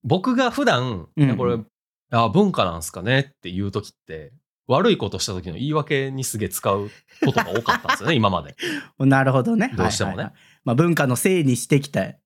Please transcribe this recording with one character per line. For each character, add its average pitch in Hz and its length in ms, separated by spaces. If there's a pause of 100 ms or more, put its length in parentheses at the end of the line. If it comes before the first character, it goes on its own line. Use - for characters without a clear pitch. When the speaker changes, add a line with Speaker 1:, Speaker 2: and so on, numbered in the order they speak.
Speaker 1:
僕 185 320
が 247 160
普 285 140
段、 131 180 (320)
Speaker 2:
う 156 60
ん - 20
う - 20
ん。 - 0
Speaker 1:
い 135 40
や、 110 60
こ 123 100
れ、 120 120 (540)
あ、 117 180
文 190 220
化 110 140
な 82 120
ん 82 60
す - 80
か 90 100
ね 131 340
っ - 60
て 90 80
い 90 120
う 98 100
時 101 180
っ - 20 (140)
て、 78 280 (340)
悪 190 240
い 160 60
こ 104 120
と 95 80
し - 80
た 110 60
時 92 160
の 82 60
言 120 140
い 151 60
訳 139 380
に 135 140
す - 120
げ 104 100
え - 20
使 - 200
う 101 200 (360)
こ - 60
と - 80
が 170 140
多 233 80
か 240 140
っ 240 60
た - 60
ん 247 40
で 294 60
す - 60
よ 135 60
ね、 165 60
Speaker 2:
<laughs> - 0
Speaker 1:
今 107 140
ま 87 140
で。 71 140 (420)
Speaker 2:
な 135 240
る 131 80
ほ 127 120
ど 233 120
ね。 214 220
Speaker 1:
ど - 100
う 104 40
し - 60
て - 60
も 98 80
ね。 92 60
Speaker 2:
は 123 60
い - 0
は - 0
い - 20
は - 60
い。 - 20 (320)
ま 123 80
あ、 - 20
文 170 180
化 147 140
の 127 80
せ 185 240
い 151 60
に 127 100
し - 120
て 143 120
き 143 80
た。 98 160 (220)